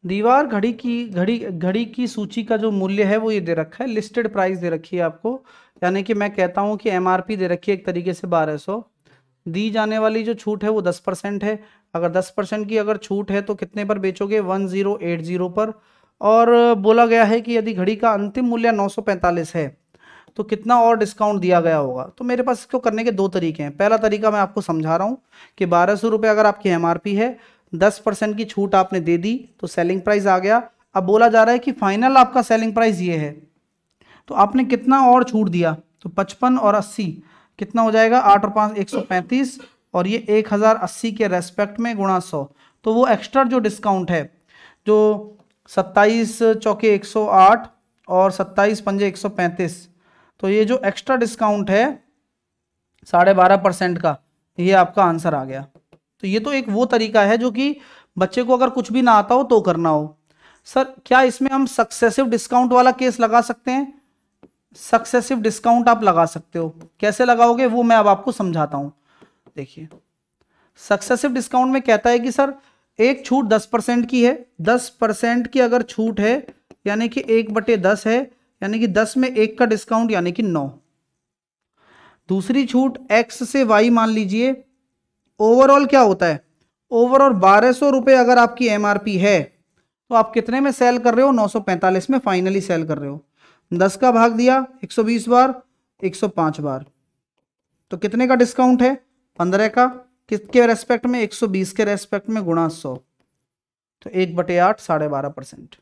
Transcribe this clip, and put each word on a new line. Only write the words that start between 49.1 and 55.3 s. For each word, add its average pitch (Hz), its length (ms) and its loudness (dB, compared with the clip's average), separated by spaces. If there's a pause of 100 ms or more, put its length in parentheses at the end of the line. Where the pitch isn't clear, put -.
सौ 208 140 -8
पैंतीस, 175 580 -6 (540)
तो 190 60 -2
ये 214 160 2
जो 254 220 -2
एक्स्ट्रा 254 300 -4
डिस्काउंट 208 540 -2
है 214 160 2 (1200)
साढ़े 180 260 4
बारह 185 240 6
परसेंट 180 400 -2
का, 156 180 -2 (420)
ये 180 160 0
आपका 185 300 2
आंसर 165 300 -2